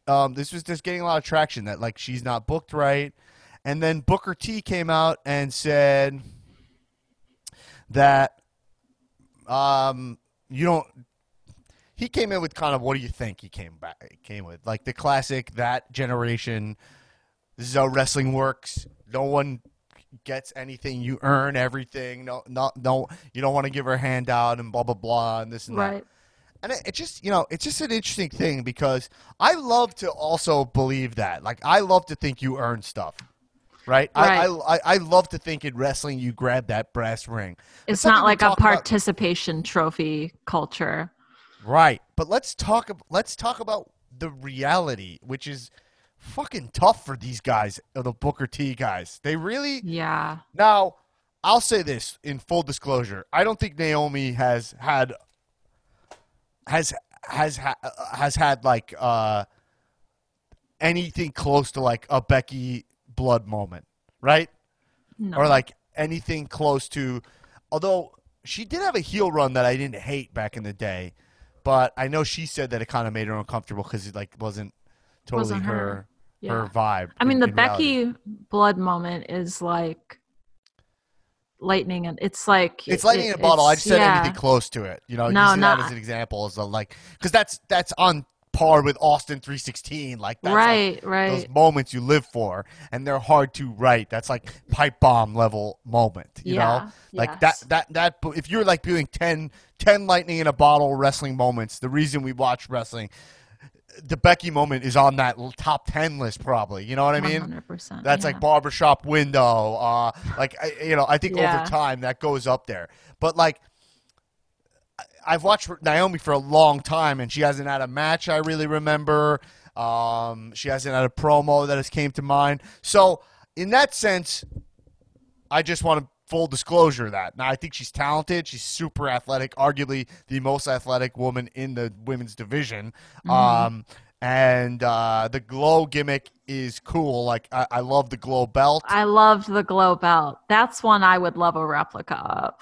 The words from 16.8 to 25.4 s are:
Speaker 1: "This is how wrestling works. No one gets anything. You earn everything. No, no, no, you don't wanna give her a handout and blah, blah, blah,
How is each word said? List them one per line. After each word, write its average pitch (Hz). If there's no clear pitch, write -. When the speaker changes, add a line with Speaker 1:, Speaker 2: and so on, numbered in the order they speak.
Speaker 1:
"This 120
is 127
how 135
wrestling 131
works. 131
No 131
one 139
gets 135
anything. 131
You 127
earn 139
everything. 127
No, 127
no, 131
no, 131
you 123
don't 135
wanna 135
give 135
her 127
a 127
handout 123
and 117
blah, 120
blah, 117
blah, 113